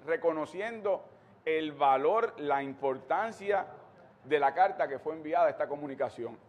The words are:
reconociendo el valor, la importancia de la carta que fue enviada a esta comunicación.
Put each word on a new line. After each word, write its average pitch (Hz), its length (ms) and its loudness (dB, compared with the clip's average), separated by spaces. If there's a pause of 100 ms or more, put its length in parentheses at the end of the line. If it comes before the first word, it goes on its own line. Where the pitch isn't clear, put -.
reconociendo 165 1000 -2 (400)
el 156 280 -2
valor, 143 680 2
la 143 240 0
importancia 175 1040 -2 (560)
de 147 160 2
la 139 160 4
carta 180 320 4
que 135 140 -6
fue 156 140 -4
enviada 160 320 2
a 147 40 4
esta 147 160 -2
comunicación. 131 720 -6 (100)